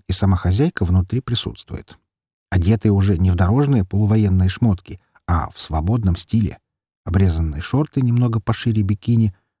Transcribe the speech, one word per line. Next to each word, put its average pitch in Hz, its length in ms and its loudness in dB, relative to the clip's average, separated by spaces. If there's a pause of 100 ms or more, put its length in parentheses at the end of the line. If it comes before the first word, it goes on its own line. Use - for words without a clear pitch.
и 92 80 -6
сама 95 240 2
хозяйка 98 480 0
внутри 92 340 0
присутствует. - 800 -10 (520)
Одетая 101 420 2
уже 98 260 2
не 92 120 2
в 90 40 2
дорожные 113 500 2
полувоенные 98 640 2
шмотки, - 540 -2 (240)
а 80 240 -2
в - 100 -16
свободном 87 560 -2
стиле. - 420 -4 (460)
Обрезанные 82 560 0
шорты 139 400 -4
немного 120 400 0
пошире 110 400 -2
бикини, 104 540 0 (260)